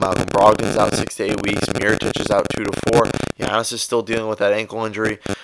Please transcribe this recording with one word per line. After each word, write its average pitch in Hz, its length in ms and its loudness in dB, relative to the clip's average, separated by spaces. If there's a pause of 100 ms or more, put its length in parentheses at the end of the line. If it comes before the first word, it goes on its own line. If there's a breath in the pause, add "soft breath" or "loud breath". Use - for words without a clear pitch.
Malcolm 95 280 0
Brogdon's 104 500 4
out 101 160 2
six - 220 -4
to 110 80 -2
eight 104 180 -2
weeks. 101 240 -2
Mirotic - 520 0
is 110 120 -2
out 101 160 2 (100)
two - 80 -2
to - 80 -2 (180)
four. 120 120 6 (360)
Giannis 113 320 -2
is 117 120 -4
still 120 180 0
dealing 113 280 -2
with 107 100 -4
that 101 160 4
ankle 110 280 -4
injury. 107 360 -2 (260 loud breath)